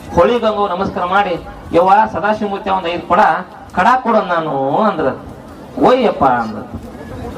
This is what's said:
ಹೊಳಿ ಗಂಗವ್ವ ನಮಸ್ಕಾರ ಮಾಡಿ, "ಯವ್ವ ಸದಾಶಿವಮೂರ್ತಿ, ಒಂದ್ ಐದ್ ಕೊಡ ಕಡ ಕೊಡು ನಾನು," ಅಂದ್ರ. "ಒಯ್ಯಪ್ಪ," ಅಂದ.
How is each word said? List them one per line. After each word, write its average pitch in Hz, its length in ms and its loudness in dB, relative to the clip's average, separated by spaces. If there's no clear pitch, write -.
ಹೊಳಿ 226 240 4
ಗಂಗವ್ವ 208 280 0
ನಮಸ್ಕಾರ 190 380 -4
ಮಾಡಿ, 180 420 0
"ಯವ್ವ 180 180 6
ಸದಾಶಿವಮೂರ್ತಿ, 202 560 -2
ಒಂದ್ 185 180 0
ಐದ್ 170 140 -4
ಕೊಡ 170 180 2
ಕಡ 180 120 2
ಕೊಡು 220 180 2
ನಾನು," 156 560 -2
ಅಂದ್ರ. 180 280 0
"ಒಯ್ಯಪ್ಪ," 220 420 4
ಅಂದ. 117 300 0